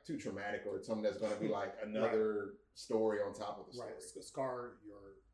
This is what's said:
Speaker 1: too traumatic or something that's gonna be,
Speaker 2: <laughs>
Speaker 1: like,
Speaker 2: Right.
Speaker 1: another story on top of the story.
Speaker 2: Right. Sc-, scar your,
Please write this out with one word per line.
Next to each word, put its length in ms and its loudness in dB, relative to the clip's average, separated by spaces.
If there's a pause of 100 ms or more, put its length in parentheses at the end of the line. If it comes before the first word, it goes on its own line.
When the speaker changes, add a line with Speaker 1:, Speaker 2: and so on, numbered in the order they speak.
Speaker 1:
too 100 -2
traumatic 480 -4
or 160 -2
something 220 0
that's 140 4
gonna 180 2
be, 120 0
Speaker 2:
<laughs> 120 2
Speaker 1:
like, 180 -2
Speaker 2:
Right. 100 -4
Speaker 1:
another 680 4 (220)
story 460 4
on 120 0
top 260 -4
of 80 -12
the 60 -16
story. 180 -8
Speaker 2:
Right. 100 -10
Sc-, 220 -10
scar 600 -4
your, 280 -14 (200)